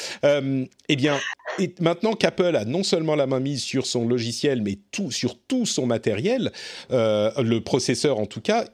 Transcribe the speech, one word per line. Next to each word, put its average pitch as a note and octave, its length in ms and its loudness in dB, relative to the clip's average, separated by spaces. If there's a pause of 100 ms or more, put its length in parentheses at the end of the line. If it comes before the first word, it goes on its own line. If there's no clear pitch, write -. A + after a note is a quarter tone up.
(240)
Euh, C3+ 400 2 (240)
eh D3 80 2
bien, C#3 220 2 (400)
et F#3+ 220 -2
maintenant F3 320 0
qu'Apple F3 420 2
a A2+ 100 0
non D3+ 200 -2
seulement D#3+ 320 2
la C#3+ 100 2
main C3 140 0
mise C#3 220 -4
sur C3 240 -2
son A#2+ 200 0
logiciel, A#2+ 560 0
mais G2+ 160 -2 (140)
tout, F#3+ 180 -4
sur - 280 -2
tout B3+ 280 -2
son C3 200 -2
matériel, A#2+ 640 0 (400)
euh, A2 380 4 (120)
le A2+ 200 2
processeur C3 580 0
en G#2+ 60 0
tout - 140 -12
cas, G#3+ 340 0